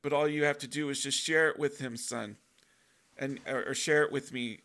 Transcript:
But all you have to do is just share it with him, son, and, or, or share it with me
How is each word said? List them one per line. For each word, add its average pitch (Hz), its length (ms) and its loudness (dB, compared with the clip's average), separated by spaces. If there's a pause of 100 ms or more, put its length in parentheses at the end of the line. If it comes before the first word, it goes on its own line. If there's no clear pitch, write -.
But 143 100 -2
all 147 160 4
you 151 160 2
have 147 140 2
to 139 100 -10
do 143 220 -4
is 139 120 -2
just 139 160 -2
share 160 300 4
it - 100 0
with 143 220 -2
him, 127 160 -6
son, 113 400 -8 (800)
and, 135 300 -6
or, 127 220 -4
or 135 40 -2
share 151 300 4
it - 80 2
with 135 220 -4
me 120 320 -6